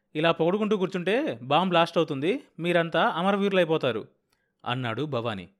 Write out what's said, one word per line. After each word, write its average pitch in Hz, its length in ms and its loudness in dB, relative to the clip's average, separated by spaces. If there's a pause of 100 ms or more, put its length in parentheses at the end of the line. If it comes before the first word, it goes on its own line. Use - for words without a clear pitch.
(140)
ఇలా 165 180 2
పొగుడుకుంటూ 196 440 0
కూర్చుంటే 185 640 -2
బాంబ్ 151 260 2
బ్లాస్ట్ 170 300 2
అవుతుంది, 156 460 0 (140)
మీరంతా 170 500 2
అమరవీరులైపోతారు," 175 1000 0 (560)
అన్నాడు 120 380 -4
భవానీ. 117 580 -4